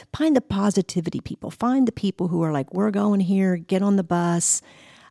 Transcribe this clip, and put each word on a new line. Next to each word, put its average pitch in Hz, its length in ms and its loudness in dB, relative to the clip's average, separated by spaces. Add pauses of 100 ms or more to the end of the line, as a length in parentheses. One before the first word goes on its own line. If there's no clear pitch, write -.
(160)
find 311 180 2
the 254 60 2
positivity 196 800 -2
people. - 300 -10
Find 254 360 2
the - 60 0
people 185 360 -2
who 170 140 0
are 160 100 0
like, 139 200 -4
"We're 208 180 0
going 202 300 2
here, 190 360 2
get 185 260 -2
on 202 140 4
the 190 60 2
bus." 170 600 0 (480)